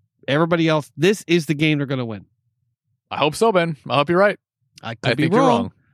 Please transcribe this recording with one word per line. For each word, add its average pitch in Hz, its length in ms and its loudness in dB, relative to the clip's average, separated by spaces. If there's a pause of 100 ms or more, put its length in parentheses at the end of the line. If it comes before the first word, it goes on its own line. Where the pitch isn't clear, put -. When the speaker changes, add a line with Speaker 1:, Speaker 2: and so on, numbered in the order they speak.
(260)
Speaker 1:
everybody 165 420 0
else, 156 280 -2
this 190 320 0
is 170 180 0
the 160 80 -2
game 151 240 0
they're 143 80 -4
gonna 127 180 -6
win. 110 220 -12 (840)
Speaker 2:
I - 80 -8
hope 147 180 0
so, 226 160 2
Ben. 170 240 0 (120)
I 120 80 0
hope 143 120 2
you're 175 100 2
right. 202 200 2 (440)
Speaker 1:
I 113 140 -8
could 120 160 -2
Speaker 2:
I - 20 0
Speaker 1:
be 143 100 -2
Speaker 2:
think 165 100 0
you're 247 80 4
Speaker 1:
wrong, 262 60 4 (140)
Speaker 2:
wrong. 95 100 -12 (220)